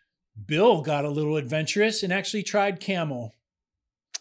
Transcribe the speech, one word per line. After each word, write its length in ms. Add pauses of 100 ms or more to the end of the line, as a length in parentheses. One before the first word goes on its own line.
(460)
Bill 360
got 240
a 40
little 280
adventurous 680
and 80
actually 320
tried 380
camel. 520 (880)